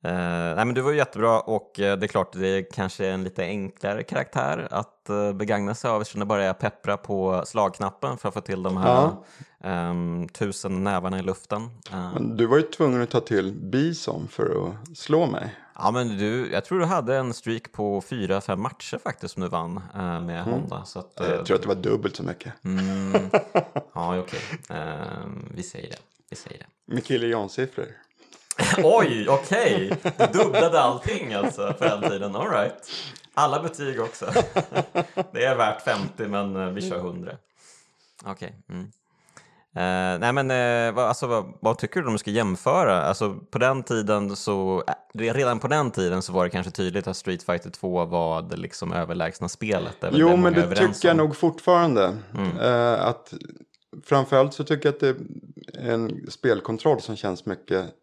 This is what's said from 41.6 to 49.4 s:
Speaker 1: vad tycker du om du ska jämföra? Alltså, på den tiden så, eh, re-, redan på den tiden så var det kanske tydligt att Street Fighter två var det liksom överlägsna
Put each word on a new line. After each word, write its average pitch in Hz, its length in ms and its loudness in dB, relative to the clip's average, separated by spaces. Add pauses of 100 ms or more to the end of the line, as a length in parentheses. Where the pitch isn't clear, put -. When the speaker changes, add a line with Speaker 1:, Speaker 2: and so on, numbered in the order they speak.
Speaker 1:
vad 110 180 2
tycker 180 220 -2
du 147 60 -2
om 117 60 0
du 104 60 0
ska - 120 -6
jämföra? 107 720 4
Alltså, 98 320 0 (160)
på - 80 -6
den 131 240 2
tiden 104 540 0
så, 95 520 0
eh, - 60 -2 (240)
re-, 113 160 0
redan 123 240 2
på 123 100 -4
den 139 220 2
tiden 92 320 0
så 92 100 -8
var 90 120 4
det 87 60 0
kanske 90 220 -4
tydligt 92 340 -2
att 92 100 -4
Street 92 260 -4
Fighter 87 280 -2
två 90 340 -2
var 82 380 0
det 87 140 -8
liksom 87 360 -8
överlägsna 85 560 -4